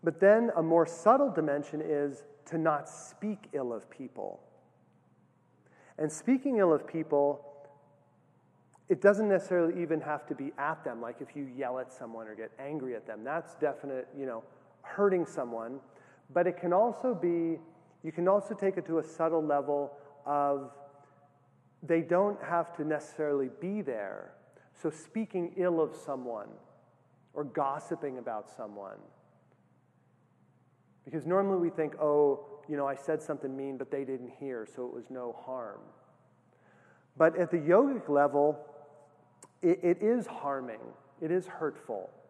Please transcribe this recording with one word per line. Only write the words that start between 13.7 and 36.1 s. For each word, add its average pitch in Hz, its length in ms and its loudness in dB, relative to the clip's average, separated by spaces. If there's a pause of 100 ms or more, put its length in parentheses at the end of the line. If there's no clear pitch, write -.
you 139 80 -6
know, 117 160 -8 (420)
hurting 190 420 2
someone. 120 560 -8 (520)
But 175 140 4
it 180 100 -2
can 180 140 -2
also 226 420 2
be, 165 460 0 (420)
you 160 120 -8
can 175 160 2
also 202 260 4
take 165 220 0
it 170 80 -4
to 165 140 0
a 143 40 -2
subtle 165 400 0
level 143 480 2 (340)
of 143 460 0 (1120)
they 165 160 4
don't 180 420 2
have 170 360 -2
to 151 80 -2
necessarily 147 640 -2 (100)
be 202 220 -4
there. 101 500 -8 (500)
So 160 80 0
speaking 180 680 -6
ill 175 240 2
of 156 120 0
someone 123 540 -8 (840)
or 147 100 -6
gossiping 143 760 -2
about 113 380 -8
someone. 104 400 -12 (2000)
Because 156 200 -6
normally 190 320 4
we 170 140 2
think, 151 280 -2
"Oh, 147 460 4 (220)
you 147 100 -6
know, 143 80 -2
I 139 80 -2
said 156 300 -2
something 135 340 -6
mean, 135 200 -8
but 131 120 -8
they 139 140 -4
didn't 123 360 -8
hear, 123 360 -8
so 127 100 -6
it 123 80 -10
was 120 160 -12
no 123 340 -8
harm." 123 360 -10 (1400)